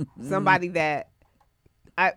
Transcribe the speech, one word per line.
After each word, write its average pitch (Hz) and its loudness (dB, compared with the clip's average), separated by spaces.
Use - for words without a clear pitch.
Somebody 190 2
that 156 -2
I, 185 2